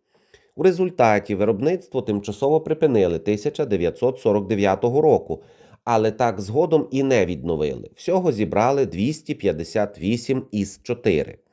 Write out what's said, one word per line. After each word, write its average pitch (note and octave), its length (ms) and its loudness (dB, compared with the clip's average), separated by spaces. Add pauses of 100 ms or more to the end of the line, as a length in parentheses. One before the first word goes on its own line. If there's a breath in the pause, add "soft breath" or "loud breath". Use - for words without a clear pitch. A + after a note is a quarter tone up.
(560 soft breath)
У D#3 80 -6
результаті E3 720 2
виробництво A#2+ 640 0
тимчасово A2 600 0
припинили A2+ 580 2
тисяча C3+ 460 -2
дев'ятсот G#2 540 0
сорок G2+ 280 2
дев'ятого G#2+ 540 2
року, B2 420 2 (400 loud breath)
але A2 280 2
так A2 300 -2
згодом D3+ 500 0
і C3+ 120 0
не A#2+ 220 2
відновили. D2+ 720 -4
Всього F3 360 -2
зібрали A2 540 0
двісті B2 500 -4
п'ятдесят F#2+ 640 -2
вісім A#2 520 -2
Іс G2+ 320 -4
чотири. A2 540 -2 (160 soft breath)